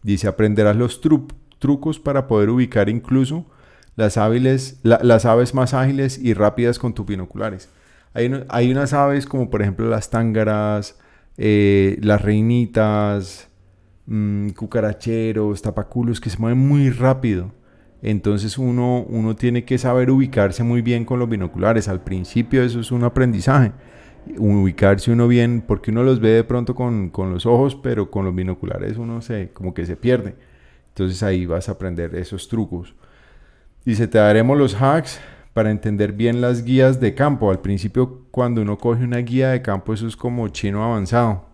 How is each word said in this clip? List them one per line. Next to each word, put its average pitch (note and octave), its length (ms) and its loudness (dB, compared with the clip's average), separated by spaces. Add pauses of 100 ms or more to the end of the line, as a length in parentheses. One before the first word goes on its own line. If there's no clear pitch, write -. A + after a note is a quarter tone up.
Dice, G2+ 240 0
aprenderás G#2 480 2
los A#2+ 260 -2
tru-, D3+ 300 2 (300)
trucos C#3+ 360 -2
para C3+ 280 -2
poder G#2+ 240 2
ubicar A#2 400 2
incluso C3 560 -2 (500)
las A2 220 0
hábiles, B2+ 640 0
la, A2+ 200 6
las A#2 220 6
aves B2 300 4
más C3 200 0
ágiles C3+ 440 0
y A#2+ 160 0
rápidas A2+ 440 2
con A#2+ 140 -4
tus G2+ 140 -8
binoculares. G2 640 -8 (440)
Hay A#2 120 0
uno, C3+ 220 -4
hay B2 220 2
unas C3+ 220 0
aves C#3+ 340 0
como B2+ 220 -4
por A2 140 -2
ejemplo G2+ 260 -2
las A2 220 -2
tángaras, G#2+ 880 -2 (400)
eh, G2+ 640 4
las G#2 180 4
reinitas, G#2+ 1300 0 (580)
mm, G#2 440 -2
cucaracheros, G#2+ 1120 -4
tapaculos, A2+ 580 -4
que - 100 -8
se F2+ 80 -8
mueven A#2 200 0
muy C#3 320 4
rápido. A#2+ 640 -2 (500)
Entonces G#2 560 -2
uno, B2 500 0
uno A2 280 -2
tiene A#2+ 280 0
que B2+ 140 -2
saber B2+ 320 2
ubicarse B2+ 540 2
muy A#2+ 180 0
bien A#2 220 -2
con B2 160 -2
los A#2+ 80 -2
binoculares. G2+ 600 -2
Al F#2 140 -4
principio A2+ 640 -2
eso A#2+ 160 -2
es A2+ 100 -10
un A#2+ 140 0
aprendizaje. B2 680 2 (680)
Ubicarse G2+ 760 2
uno A#2 160 4
bien, A#2+ 380 2
porque G#2 260 -2
uno A#2 100 0
los B2+ 180 2
ve A2 100 4
de A2+ 140 4
pronto B2 300 -4
con, A2+ 360 -4
con F#2+ 220 -4
los F2 140 -4
ojos, C3 300 4
pero A2 340 -4
con G2 140 -4
los F#2 100 -2
binoculares F#2 640 -6
uno A#2 240 -8
se, G#2 300 -8
como F#2 220 -10
que E2+ 120 -6
se F2 100 -8
pierde. A#2 380 0 (600)
Entonces F#2 280 -4
ahí F#2 240 0
vas E2+ 220 -4
a G2+ 40 -6
aprender E2+ 420 -8
esos F#2 340 -10
trucos. F#2 460 -6 (920)
Dice, A2+ 220 0
"Te A2+ 120 2
daremos A2 400 6
los B2+ 220 2
hacks C#3+ 400 0 (340)
para G#2+ 160 0
entender G#2 420 -2
bien A#2 280 0
las B2 240 0
guías C3 360 4
de A2+ 140 0
campo". C3+ 360 0
Al F#2+ 100 -2
principio, G#2+ 680 -4
cuando A#2+ 320 -2
uno G#2 160 -4
coge A#2 260 0
una A#2+ 140 -4
guía B2+ 320 0
de B2+ 120 -2
campo, G#2 320 -4
eso G#2+ 120 -6
es A2 100 -10
como A#2+ 320 -6
chino G#2 360 -4
avanzado. A2+ 680 0